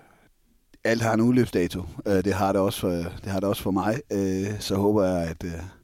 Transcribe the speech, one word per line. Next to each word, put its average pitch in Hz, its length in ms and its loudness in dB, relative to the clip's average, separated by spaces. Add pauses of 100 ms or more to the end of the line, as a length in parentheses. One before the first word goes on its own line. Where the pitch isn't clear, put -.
(840)
alt 113 180 0
har 113 120 2
en 110 80 4
udløbsdato. 110 640 2 (240)
Øh, 95 160 4
det 95 100 2
har 95 180 2
det 98 100 2
også 101 180 0
for, 98 100 -2
det 85 360 -4
har 98 140 -4
det 98 100 0
også 101 120 -2
for 98 100 -2
mig. 98 300 0 (100)
Øh, 98 480 -2
så 101 160 -4
håber 101 280 4
jeg, 90 260 0
at, 80 140 -10
øh, 82 180 -8 (220)